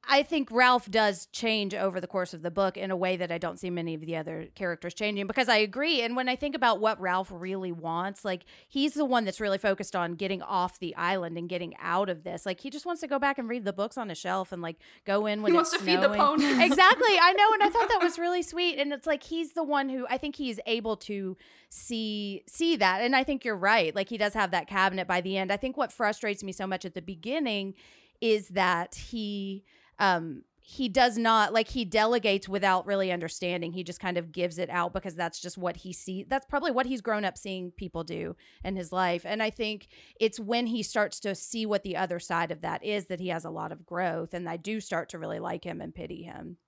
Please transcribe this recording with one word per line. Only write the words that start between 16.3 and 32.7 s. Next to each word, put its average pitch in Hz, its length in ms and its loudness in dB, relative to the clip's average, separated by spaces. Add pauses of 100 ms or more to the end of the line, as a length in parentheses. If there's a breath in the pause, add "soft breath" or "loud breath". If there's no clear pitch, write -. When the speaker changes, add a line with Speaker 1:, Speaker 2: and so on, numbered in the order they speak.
Speaker 1:
<laughs> 294 120 8
Exactly. 370 500 8
I 359 160 8
know. 415 160 8
And 403 100 4
I 403 60 6
thought 466 220 2
that 403 100 4
Speaker 2:
<laughs> - 20 4
Speaker 1:
was 339 160 0
really 349 240 0
sweet. 339 360 -2
And 285 160 0
it's 262 120 -8
like, 294 160 0
he's 330 300 -6
the 330 100 -2
one 277 280 0
who, 254 180 -4
I 262 80 -2
think 285 200 -6
he 277 120 -4
is 214 160 -6
able 226 320 -2
to 196 400 -6 (320 soft breath)
see, 214 800 -4
see 330 280 2
that. 196 260 4
And 247 120 2
I 262 80 6
think 269 220 -2
you're 226 100 -2
right. 185 400 4
Like, 196 140 -2
he 233 80 -6
does 208 160 0
have 208 200 0
that 175 140 -2
cabinet 190 400 0
by 180 140 2
the 190 160 -2
end. 190 160 0
I 202 60 0
think 262 180 -4
what 262 160 0
frustrates 208 500 -2
me 196 100 -8
so 190 140 -6
much 190 200 -4
at 170 80 -8
the 175 80 -8
beginning 196 720 -4 (480 soft breath)
is 214 260 4
that 180 460 2
he 202 680 -6 (380 soft breath)
um, 170 420 2 (200)
he - 260 -4
does 240 300 4
not, 226 340 4
like, 220 160 2
he 247 160 -2
delegates 214 640 2
without 190 380 2